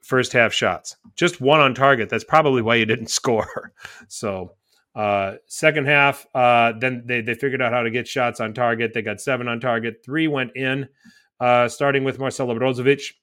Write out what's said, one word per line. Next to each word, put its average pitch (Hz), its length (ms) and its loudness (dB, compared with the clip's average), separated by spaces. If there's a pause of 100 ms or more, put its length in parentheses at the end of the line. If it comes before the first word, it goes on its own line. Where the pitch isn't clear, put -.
first 127 320 -2
half 117 180 4
shots, - 460 -4 (180)
just 175 240 -2
one 143 220 4
on 131 120 4
target. 123 360 2
That's 113 160 -4
probably 147 360 2
why 113 140 2
you 113 100 2
didn't 110 220 -2
<laughs> - 20 -16
score. - 600 -4 (380)
So, 95 420 -8 (440)
uh, 101 400 0 (120)
second 151 400 0
half, 143 480 2
uh, 120 420 4
then 123 280 -4
they, 120 160 -2
they 113 140 -4
figured 131 260 -4
out 120 100 0
how 120 120 0
to 117 60 0
get 120 160 -4
shots 123 360 -2
on 110 120 -6
target. 117 400 0
They 117 80 -4
got 107 200 -6
seven 123 260 -2
on 117 140 -4
target. 117 420 -4
Three 156 240 -2
went 131 300 -4
in, 135 320 -4 (500)
uh, 123 300 4
starting 139 340 0
with 131 160 -4
Marcelo 131 400 -4
Brozovic 131 640 0